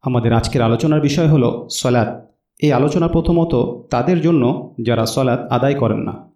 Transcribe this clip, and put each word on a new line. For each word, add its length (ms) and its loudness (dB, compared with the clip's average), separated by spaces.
আমাদের 320 0
আজকের 280 0
আলোচনার 400 0
বিষয় 260 0
হলো 440 2
সলাত। 600 -2
এই 140 2
আলোচনা 340 2
প্রথমত 480 0
তাদের 320 0
জন্য 600 0
যারা 240 0
সলাত 460 -2
আদায় 240 0
করেন 220 0
না। 380 -10